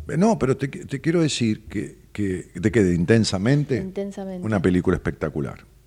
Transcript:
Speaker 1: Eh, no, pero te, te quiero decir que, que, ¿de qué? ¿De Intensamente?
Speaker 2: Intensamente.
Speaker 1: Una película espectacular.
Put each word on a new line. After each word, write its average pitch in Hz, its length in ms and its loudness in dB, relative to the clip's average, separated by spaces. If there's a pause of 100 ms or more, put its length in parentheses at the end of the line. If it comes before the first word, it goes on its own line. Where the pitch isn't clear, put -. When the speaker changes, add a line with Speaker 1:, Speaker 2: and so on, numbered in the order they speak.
Speaker 1:
Eh, - 80 -4
no, 196 220 4
pero 131 180 2
te, 143 120 -4
te - 320 -10
quiero 165 220 2
decir 117 440 0
que, - 320 -8 (140)
que, 92 420 -4
¿de 92 160 0
qué? 113 140 4
¿De 87 100 4
Intensamente? 113 840 2
Speaker 2:
Intensamente. 190 680 -8
Speaker 1:
Una 196 140 0
película 90 360 2
espectacular. 73 680 -6 (220)